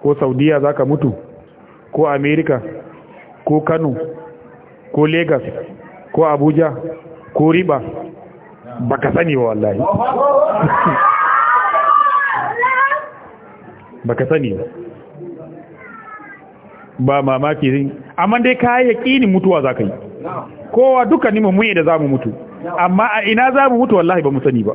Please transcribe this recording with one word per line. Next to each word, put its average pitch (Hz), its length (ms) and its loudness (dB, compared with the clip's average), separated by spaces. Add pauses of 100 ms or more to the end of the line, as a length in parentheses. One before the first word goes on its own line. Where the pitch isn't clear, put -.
Ko 143 120 2
Saudiya 139 460 2
za 143 120 0
ka 143 120 0
mutu? 135 300 0 (760)
Ko 156 160 2
Amerika? 143 520 0 (840)
Ko 151 160 0
Kano? 160 340 -2 (1000)
Ko 147 140 2
Lagos? 156 360 0 (680)
Ko 160 140 2
Abuja? 151 480 2 (600)
Ko 156 180 4
Riba? 165 280 2 (1000)
Ba 123 200 -2
ka 139 140 -2
sani 165 220 0
ba 123 60 2
wallahi. 107 380 0
<laughs> 156 60 0 (4000)
Ba 120 80 -2
ka 135 140 -2
sani 143 260 0
ba. 90 100 -8 (2250)
Ba 139 240 2
mamaki 135 480 0
zai, 139 220 -2 (240)
amma 202 240 2
dai 247 160 2
ka 247 240 2
yi 254 80 4
yaƙinin 240 440 2
mutuwa 185 300 2
za 131 120 0
ka - 80 -4
yi. 98 80 -2 (840)
Kowa, 254 320 4
dukkaninmu 214 480 2
mun 202 140 4
yi 208 80 0
da 165 80 2
za 160 160 2
mu 147 100 0
mutu. 131 240 -2 (460)
Amma 185 340 2
a 214 120 -2
ina 233 280 2
za 269 160 4
mu 247 100 2
mutu 240 180 4
wallahi 175 260 2
ba 143 80 2
mu 139 100 -2
sani 127 240 0
ba. 104 100 -2